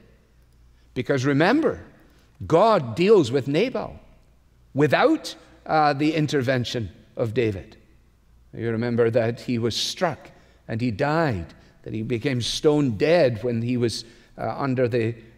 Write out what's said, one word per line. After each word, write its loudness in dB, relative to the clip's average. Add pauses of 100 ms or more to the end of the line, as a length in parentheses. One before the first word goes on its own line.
(960)
Because -2
remember, 2 (640)
God 4
deals 4
with -2
Nabal -2 (720)
without, 2 (320)
uh, 2
the 0
intervention -2 (240)
of -4
David. -2 (800)
You -6
remember 0
that 0
he -4
was -2
struck -4 (360)
and -6
he -2
died, -2 (300)
that -12
he -6
became -4
stone 0
dead 2
when -2
he -2
was, -2 (320)
uh, -6
under 0
the, -2 (240)